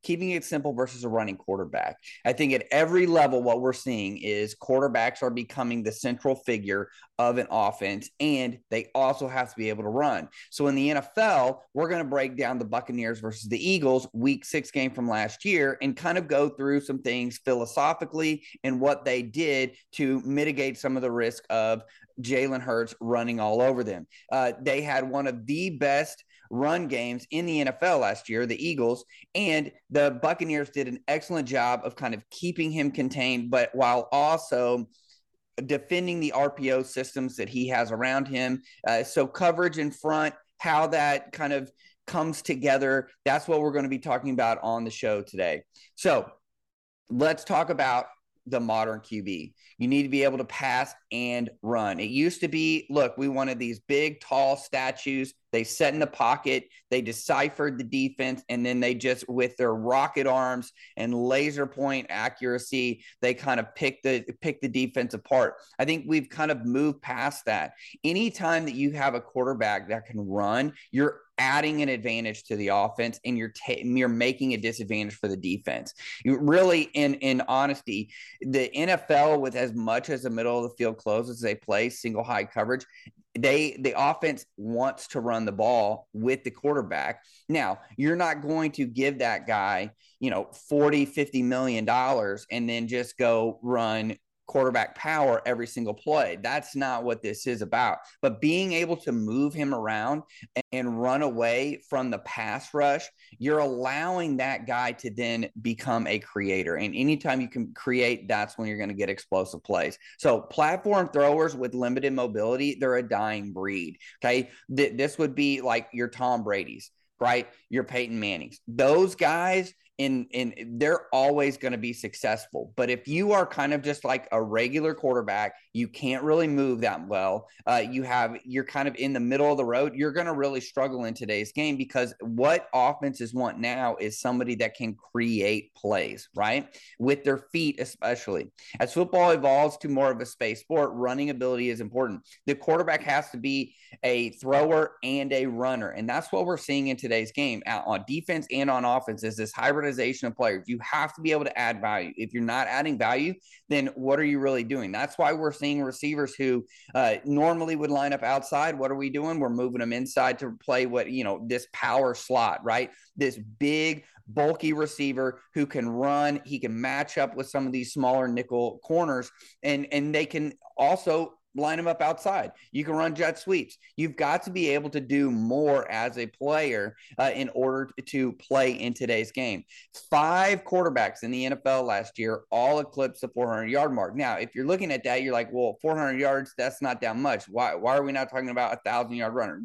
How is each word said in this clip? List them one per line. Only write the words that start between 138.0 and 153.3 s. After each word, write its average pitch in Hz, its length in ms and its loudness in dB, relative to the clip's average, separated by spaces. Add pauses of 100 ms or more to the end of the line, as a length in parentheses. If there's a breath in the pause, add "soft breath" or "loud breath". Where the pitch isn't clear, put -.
As 123 140 0
football 175 380 4
evolves 143 480 4
to 151 100 -6
more 135 220 4
of 117 100 -4
a 123 40 -6
space 113 360 -4
sport, 147 320 2
running 127 360 -2
ability 127 420 0
is 113 100 -4
important. 113 400 -2 (240 loud breath)
The 143 100 2
quarterback 160 480 2
has 147 280 0
to 127 60 -10
be 135 380 -4 (280 loud breath)
a 123 260 2
thrower 151 640 4 (100)
and 135 300 -2
a 135 120 2
runner. 123 440 -2
And 110 180 -6
that's 139 240 -2
what 185 140 2
we're 175 120 0
seeing 139 300 0
in 131 80 0
today's 113 380 -2
game 127 320 -2
out 110 200 -2
on 98 220 -2
defense 160 420 -4
and 139 200 0
on 123 160 2
offense 120 380 0
is 110 120 -4
this 107 160 -6
hybridization 131 760 0
of 113 80 -6
players. 104 340 0
You 120 100 -2
have 151 360 -2
to 165 60 -16
be 160 100 2
able 147 140 2
to - 120 -4
add 117 240 0
value. 104 340 -2
If 110 160 -6
you're 117 120 -2
not 120 240 0
adding 135 320 0
value, 131 340 2 (340 loud breath)